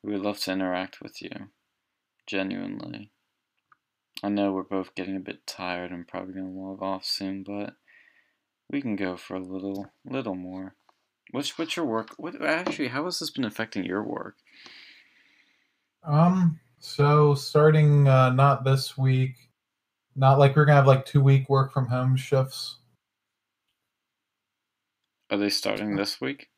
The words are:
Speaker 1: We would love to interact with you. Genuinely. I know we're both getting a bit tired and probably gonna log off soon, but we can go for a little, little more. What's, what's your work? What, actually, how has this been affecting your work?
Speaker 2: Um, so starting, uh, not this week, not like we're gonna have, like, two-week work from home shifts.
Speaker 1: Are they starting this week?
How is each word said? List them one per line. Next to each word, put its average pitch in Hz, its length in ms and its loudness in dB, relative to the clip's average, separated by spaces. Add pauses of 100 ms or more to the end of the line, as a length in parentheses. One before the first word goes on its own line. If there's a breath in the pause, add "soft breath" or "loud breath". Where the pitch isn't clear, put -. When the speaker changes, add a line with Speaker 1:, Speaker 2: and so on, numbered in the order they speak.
Speaker 1:
We 104 120 -8
would 95 80 -4
love 101 180 -4
to - 120 -6
interact 92 500 -4
with - 200 -18
you. 104 280 -16 (760)
Genuinely. 98 840 -8 (1120)
I 101 60 -4
know 101 220 0
we're 95 120 -4
both 95 320 -8
getting 95 200 -8
a 92 60 -8
bit 104 240 -16
tired 90 460 -10
and 87 160 -14
probably 92 260 -12
gonna 95 160 -10
log 95 320 -12
off 95 240 -8
soon, 95 380 -8
but 101 320 -10 (920 soft breath)
we 143 120 -6
can 113 140 -4
go 92 200 -6
for 92 200 -12
a 92 40 -6
little, 95 520 -10 (140)
little 123 300 -8
more. 92 400 -12 (560)
What's, 143 260 -8
what's 165 180 -6
your 170 100 -4
work? 110 320 -4
What, 175 240 -12
actually, 156 460 -6
how 135 180 -6
has 175 140 -8
this 160 100 -8
been 135 160 -6
affecting 110 380 -8
your 98 200 -4
work? - 340 -10 (1700 soft breath)
Speaker 2:
Um, 170 560 2 (200)
so 147 540 4
starting, 147 760 4
uh, 131 240 6
not 131 320 4
this 135 340 0
week, 131 380 0 (800)
not 135 220 6
like 139 180 6
we're 151 100 6
gonna 147 100 8
have, 139 120 8
like, 131 180 6
two-week 135 440 4
work 135 220 2
from 131 160 -2
home 127 300 0
shifts. - 600 -2 (2500)
Speaker 1:
Are 104 60 -2
they 101 120 0
starting 104 460 -4
this 101 240 -4
week? 135 380 -10